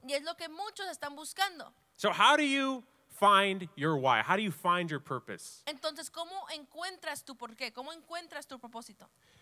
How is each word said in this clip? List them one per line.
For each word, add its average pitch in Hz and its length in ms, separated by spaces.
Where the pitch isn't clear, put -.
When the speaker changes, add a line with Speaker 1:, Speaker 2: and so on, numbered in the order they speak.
Speaker 1:
Y 285 60
es 285 100
lo 339 100
que 330 140
muchos 392 420
están 285 260
buscando. 330 560
Speaker 2:
So - 140
how 254 260
do 302 80
you 269 380
find 196 680
your 151 200
why? 127 260
How 165 140
do 214 60
you 208 80
find 175 400
your 143 100
purpose? - 680
Speaker 1:
Entonces, 302 440
¿cómo 339 220
encuentras 320 680
tu 269 120
por 226 180
qué? 233 180
¿Cómo 269 200
encuentras 330 560
tu 262 100
propósito? 233 480